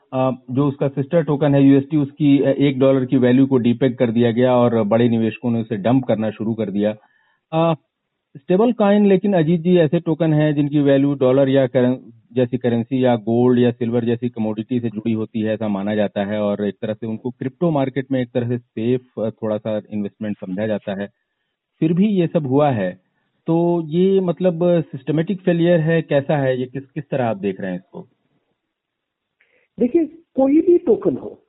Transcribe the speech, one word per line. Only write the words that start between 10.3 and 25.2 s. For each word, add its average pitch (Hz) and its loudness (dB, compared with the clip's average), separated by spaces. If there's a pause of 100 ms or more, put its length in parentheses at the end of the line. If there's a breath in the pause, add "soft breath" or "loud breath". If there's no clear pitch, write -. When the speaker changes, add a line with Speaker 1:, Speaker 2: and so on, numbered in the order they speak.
Speaker 1:
हैं 151 2
जिनकी 147 0
वैल्यू 139 2
डॉलर 135 2
या 135 2
करें-, 123 0 (220)
जैसी 123 -2
करेंसी 120 -2
या 123 4
गोल्ड 120 2
या 120 4
सिल्वर 117 -4
जैसी 117 -4
कमोडिटी 110 -6
से 117 -6
जुड़ी 110 -6
होती 110 -6
है, 107 -2
ऐसा 107 -4
माना 101 -4
जाता 101 -2
है, 107 -4
और 104 -2
एक 98 -4
तरह 107 -6
से 117 -10
उनको 110 -8
क्रिप्टो 131 -6
मार्केट 135 -4
में 127 -2
एक 120 -6
तरह 120 -4
से 123 -4
सेफ, 123 -6
अ, 107 -4
थोड़ा 107 -6
सा 107 -6 (100)
इन्वेस्टमेंट 104 -8
समझा 98 -6
जाता 101 -6
है। 101 -8 (720)
फिर 160 0
भी 185 2
ये 185 0
सब 156 -4
हुआ 139 2
है, 95 -4 (460)
तो 170 0
ये 185 2
मतलब 180 -2 (220)
सिस्टमेटिक 160 -4